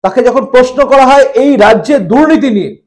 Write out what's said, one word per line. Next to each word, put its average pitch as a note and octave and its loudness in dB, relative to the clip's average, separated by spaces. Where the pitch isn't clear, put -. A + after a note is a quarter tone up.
তাকে G3+ -4
যখন G#3+ -2
প্রশ্ন B3+ 0
করা C4+ 4
হয় C#4 4
এই C#4+ 2
রাজ্যে A3+ 0
দুর্নীতি D4 0
নিয়ে D3+ -6